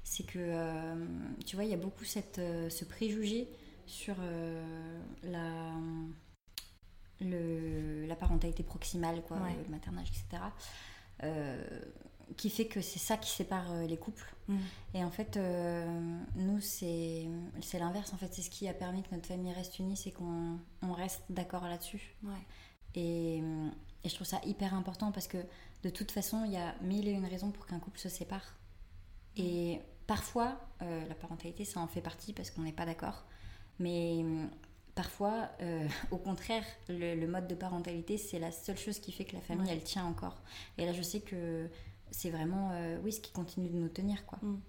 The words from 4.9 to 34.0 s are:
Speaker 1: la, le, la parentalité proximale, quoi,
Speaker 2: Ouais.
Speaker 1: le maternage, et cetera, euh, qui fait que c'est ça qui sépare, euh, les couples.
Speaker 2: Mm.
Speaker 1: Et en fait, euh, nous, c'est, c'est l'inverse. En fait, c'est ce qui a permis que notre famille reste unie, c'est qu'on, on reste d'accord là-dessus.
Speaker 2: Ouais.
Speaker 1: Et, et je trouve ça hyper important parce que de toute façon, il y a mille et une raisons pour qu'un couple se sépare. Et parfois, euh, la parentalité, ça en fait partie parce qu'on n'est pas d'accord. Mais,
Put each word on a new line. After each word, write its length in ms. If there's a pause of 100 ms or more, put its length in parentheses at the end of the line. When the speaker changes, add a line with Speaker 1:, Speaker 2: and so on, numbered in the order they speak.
Speaker 1:
la, 480 (1500)
le, 880
la 80
parentalité 480
proximale, 640
quoi, 100
Speaker 2:
Ouais. 260
Speaker 1:
le 60
maternage, 400
et 60
cetera, 360 (720)
euh, 400 (760)
qui 120
fait 160
que 160
c'est 180
ça 180
qui 120
sépare, 420
euh, 140
les 120
couples. 360 (140)
Speaker 2:
Mm. 100 (360)
Speaker 1:
Et 100
en 80
fait, 260
euh, 800 (160)
nous, 260
c'est, 680 (340)
c'est 160
l'inverse. 360
En 40
fait, 160
c'est 80
ce 80
qui 200
a 40
permis 300
que 100
notre 140
famille 260
reste 260
unie, 180
c'est 140
qu'on, 460 (240)
on 120
reste 360
d'accord 380
là-dessus. 560
Speaker 2:
Ouais. 80 (640)
Speaker 1:
Et, 420 (680)
et 60
je 60
trouve 120
ça 180
hyper 280
important 380
parce 160
que 100 (460)
de 60
toute 220
façon, 340
il 60
y 60
a 240
mille 260
et 40
une 140
raisons 260
pour 140
qu'un 140
couple 200
se 100
sépare. 460 (840)
Et 420 (280)
parfois, 520 (220)
euh, 260
la 80
parentalité, 500
ça 140
en 80
fait 140
partie 320
parce 160
qu'on 140
n'est 100
pas 120
d'accord. 380 (560)
Mais, 440